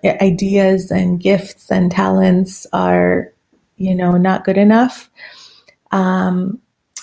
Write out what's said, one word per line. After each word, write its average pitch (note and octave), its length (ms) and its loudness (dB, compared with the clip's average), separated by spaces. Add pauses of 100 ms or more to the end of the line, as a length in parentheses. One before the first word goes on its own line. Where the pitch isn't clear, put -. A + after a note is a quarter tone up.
ideas F#3+ 840 0
and F3+ 300 -2
gifts F#3+ 500 -2
and F3+ 220 0
talents F#3+ 800 0
are, - 600 0 (440)
you F#3 180 -4
know, F3+ 200 0
not F#3 320 0
good F#3+ 120 0
enough, A3 540 2 (800)
um, F#3 680 -2 (440)